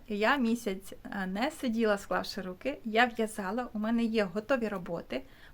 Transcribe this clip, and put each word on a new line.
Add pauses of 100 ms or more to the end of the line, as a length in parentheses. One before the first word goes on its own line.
я
місяць,
е,
не
сиділа,
склавши
руки,
я
в'язала,
у
мене
є
готові
роботи, (320)